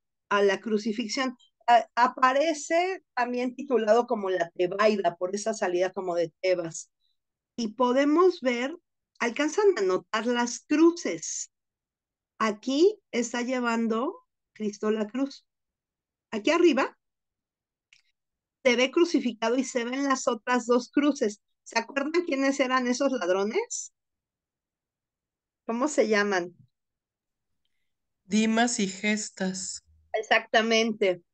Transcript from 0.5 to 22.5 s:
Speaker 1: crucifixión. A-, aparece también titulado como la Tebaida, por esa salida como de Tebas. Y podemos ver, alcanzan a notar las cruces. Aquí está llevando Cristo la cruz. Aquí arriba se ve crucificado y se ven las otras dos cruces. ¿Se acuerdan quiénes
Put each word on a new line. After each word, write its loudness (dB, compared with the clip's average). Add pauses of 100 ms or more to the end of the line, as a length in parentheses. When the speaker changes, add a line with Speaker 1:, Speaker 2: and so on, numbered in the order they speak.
Speaker 1:
crucifixión. -4 (300)
A-, 4
aparece 0 (100)
también -4
titulado 2
como -4
la -2
Tebaida, 0
por -6
esa -4
salida -2
como -6
de -2
Tebas. -2 (640)
Y -4
podemos 4
ver, -4 (440)
alcanzan 0 (100)
a -4
notar -2
las -2
cruces. 0 (880)
Aquí 0 (120)
está -4
llevando -2 (320)
Cristo -4
la -2
cruz. -6 (880)
Aquí -2
arriba 4 (1700)
se 6
ve 2
crucificado 0
y 0
se -6
ven -4
las -2
otras -2
dos 0
cruces. 0 (220)
¿Se -4
acuerdan -2
quiénes 0